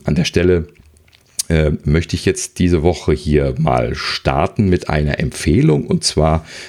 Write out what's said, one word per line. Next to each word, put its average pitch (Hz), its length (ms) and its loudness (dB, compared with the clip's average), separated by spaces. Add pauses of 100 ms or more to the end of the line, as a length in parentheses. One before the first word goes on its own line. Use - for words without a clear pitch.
an 76 100 0
der 170 120 2
Stelle, 87 420 2 (800)
äh, 78 240 2 (120)
möchte 80 300 0
ich - 100 -4
jetzt - 360 -2
diese 87 240 2
Woche 87 280 0
hier 71 460 0
mal 62 380 0
starten 76 720 -2
mit 90 200 0
einer 73 300 0
Empfehlung. 107 680 0
Und - 160 -2
zwar 78 420 0 (220)